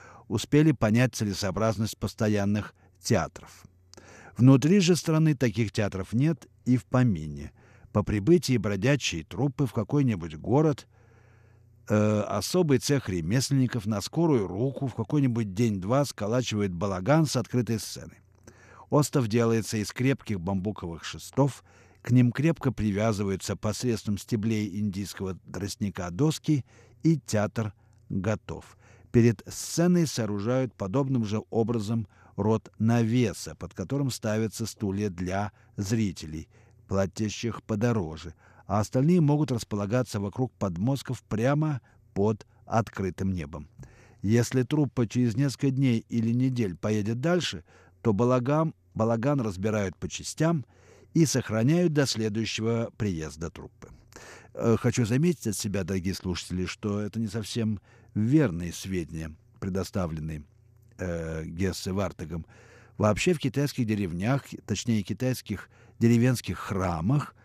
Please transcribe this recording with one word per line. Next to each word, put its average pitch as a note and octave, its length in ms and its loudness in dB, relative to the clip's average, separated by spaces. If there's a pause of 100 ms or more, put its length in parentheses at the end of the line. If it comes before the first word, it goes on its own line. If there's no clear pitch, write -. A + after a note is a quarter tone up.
(280)
успели D3 440 4
понять A#2 420 2
целесообразность G2+ 840 -2
постоянных G#2 800 0 (260)
театров. - 640 -2 (720)
Внутри C3+ 440 8
же E3+ 160 4
страны D#3 380 2
таких A#2 380 0
театров F#2+ 400 -2
нет C#3 340 0 (200)
и B2+ 100 4
в A#2 80 -2
помине. F2+ 680 0 (400)
По G#2 100 2
прибытии A#2+ 560 4
бродячие G2+ 640 0
труппы C3+ 400 -2
в A#2+ 80 -4
какой-нибудь G#2 640 0
город, C#3 500 0 (1040)
э, G#2+ 320 4
особый C3 580 2
цех C#3+ 300 0
ремесленников A2+ 760 0
на G#2+ 140 0
скорую D3 460 0
руку B2+ 400 -4
в A#2 80 -6
какой-нибудь A#2 600 0
день-два A2 500 0
сколачивает G#2+ 680 -2
балаган G2 540 0
с - 80 -4
открытой A#2 460 -2
сцены. - 380 -14 (720)
Остов C#3 360 2
делается A2+ 520 2
из G2+ 140 -4
крепких B2 480 -2
бамбуковых F#2 640 -4
шестов, - 600 -2 (360)
к - 120 -2
ним B2 180 8
крепко C#3 400 0
привязываются G#2 840 -2
посредством G#2+ 640 -2
стеблей G#2+ 600 -2
индийского F#2+ 580 -4 (160)
тростника F#2 580 -6
доски, C#3+ 540 0 (380)
и D#3+ 160 4
театр G#2 560 -2 (340)
готов. F2+ 720 -6 (320)
Перед A#2 380 4
сценой E3+ 580 2
сооружают A#2 680 -2
подобным B2 500 0
же G#2+ 260 -2
образом A2+ 560 0 (300)
рот G#2+ 420 0
навеса, A2+ 800 2
под - 180 -12
которым C3+ 360 -2
ставятся A2 540 -4
стулья G2+ 460 -4
для F#2 420 -4 (240)
зрителей, F#2 720 -2 (400)
платящих G2+ 720 -2
подороже – F#2+ 720 -2 (320)
а G2+ 140 0
остальные D3 400 4
могут D3 320 2
располагаться G#2+ 680 -2
вокруг A2 340 -4
подмостков G#2+ 720 -4
прямо C#3 580 0 (320)
под G#2 320 0 (180)
открытым F#2+ 680 -2
небом. D#2 360 -8 (540)
Если A#2 400 2
труппа C3 440 0
через A#2+ 300 0
несколько C#3 340 0
дней B2+ 380 2
или A#2 240 0
недель A#2+ 440 0
поедет G#2+ 440 0
дальше, D#3+ 420 -2 (380)
то A2+ 140 2
балаган, B2+ 600 2 (200)
балаган A#2 460 2
разбирают G2+ 580 -2
по F#2 100 -8
частям D#3 560 -2 (480)
и E3 140 6
сохраняют C3 640 2
до C#3+ 140 2
следующего A2 920 -2
приезда D#2+ 540 -4
труппы. - 380 -18 (640)
Э, A2+ 240 2
хочу A#2+ 260 2
заметить C3+ 440 0
от G2 80 -4
себя, G2 260 -4
дорогие F#2 320 -2
слушатели, F2+ 520 -4
что G#2 340 -4
это G#2 200 -6
не A2+ 60 -2
совсем G#2+ 540 -4 (340)
верные G#2+ 580 2
сведения, D#2+ 640 -6 (260)
предоставленные, D#2+ 840 -4 (540)
э, E2 480 -6
Гессе F2 460 -4
Вартегом. E2+ 540 -6 (500)
Вообще G#2+ 360 2
в D#3 60 0
китайских C3+ 480 -2
деревнях, G#2 580 0 (220)
точнее, A2 360 0
китайских A2 680 -6 (280)
деревенских A#2 600 4
храмах – F#2 760 -2 (100)